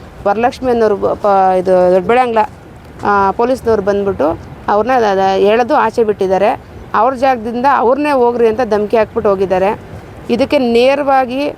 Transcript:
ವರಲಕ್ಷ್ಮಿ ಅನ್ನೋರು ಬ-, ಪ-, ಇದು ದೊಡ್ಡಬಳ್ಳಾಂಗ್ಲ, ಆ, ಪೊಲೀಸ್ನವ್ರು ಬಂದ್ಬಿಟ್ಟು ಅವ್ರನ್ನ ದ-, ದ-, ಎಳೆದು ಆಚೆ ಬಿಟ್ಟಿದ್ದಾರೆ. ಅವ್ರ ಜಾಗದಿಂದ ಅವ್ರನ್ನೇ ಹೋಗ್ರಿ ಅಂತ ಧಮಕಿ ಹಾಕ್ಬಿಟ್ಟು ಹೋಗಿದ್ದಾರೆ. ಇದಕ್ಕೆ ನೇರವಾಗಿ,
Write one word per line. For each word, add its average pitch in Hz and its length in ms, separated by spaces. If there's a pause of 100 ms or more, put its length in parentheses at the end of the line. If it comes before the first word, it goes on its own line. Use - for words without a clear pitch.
(260)
ವರಲಕ್ಷ್ಮಿ 240 460
ಅನ್ನೋರು 220 240
ಬ-, 196 180
ಪ-, 190 440
ಇದು 180 360
ದೊಡ್ಡಬಳ್ಳಾಂಗ್ಲ, 226 440 (680)
ಆ, 202 280
ಪೊಲೀಸ್ನವ್ರು 233 500
ಬಂದ್ಬಿಟ್ಟು 202 580 (280)
ಅವ್ರನ್ನ 220 320
ದ-, 202 180
ದ-, 190 200
ಎಳೆದು 226 380
ಆಚೆ 233 280
ಬಿಟ್ಟಿದ್ದಾರೆ. 196 580 (320)
ಅವ್ರ 233 200
ಜಾಗದಿಂದ 240 600
ಅವ್ರನ್ನೇ 269 380
ಹೋಗ್ರಿ 240 360
ಅಂತ 220 180
ಧಮಕಿ 208 320
ಹಾಕ್ಬಿಟ್ಟು 214 320
ಹೋಗಿದ್ದಾರೆ. 190 500 (500)
ಇದಕ್ಕೆ 247 280
ನೇರವಾಗಿ, 262 1000